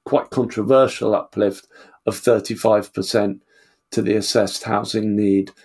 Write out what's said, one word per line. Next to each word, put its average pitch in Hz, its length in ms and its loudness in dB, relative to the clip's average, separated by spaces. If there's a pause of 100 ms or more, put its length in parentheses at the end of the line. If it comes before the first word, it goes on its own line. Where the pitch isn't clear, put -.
quite - 280 -2
controversial 120 840 2
uplift - 500 -4 (400)
of 104 120 -4
thirty-five 110 760 0
percent 101 480 -2 (500)
to 113 100 0
the 110 160 0
assessed 101 460 -2
housing 107 520 -2
need 98 360 2 (120)